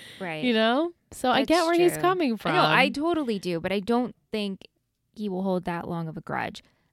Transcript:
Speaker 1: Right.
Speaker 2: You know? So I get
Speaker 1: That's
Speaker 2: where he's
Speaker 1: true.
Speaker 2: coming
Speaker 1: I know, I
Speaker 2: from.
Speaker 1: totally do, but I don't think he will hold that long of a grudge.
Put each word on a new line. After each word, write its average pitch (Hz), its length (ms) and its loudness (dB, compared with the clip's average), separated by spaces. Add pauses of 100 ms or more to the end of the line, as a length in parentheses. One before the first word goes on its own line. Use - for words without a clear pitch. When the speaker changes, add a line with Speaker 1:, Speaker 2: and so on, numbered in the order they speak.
(200)
Speaker 1:
Right. 160 240 -8
Speaker 2:
You 240 100 2
know? 247 380 2 (180)
So - 200 -2
I - 100 4
get 311 160 4
Speaker 1:
That's 339 100 2
Speaker 2:
where 339 120 4
he's 349 140 4
Speaker 1:
true. 311 80 -4
Speaker 2:
coming 330 440 2
Speaker 1:
I 170 80 0
know, 359 120 4
I 208 220 4
Speaker 2:
from. 277 160 -4
Speaker 1:
totally 302 360 -2
do, 170 220 -4
but 185 120 -4
I 202 80 0
don't 233 340 0 (180)
think 202 300 -6 (520)
he 208 140 -8
will 185 140 -4
hold 185 220 0
that 170 240 -6
long 170 200 -6
of 156 80 -10
a - 40 -12
grudge. - 420 -6 (300)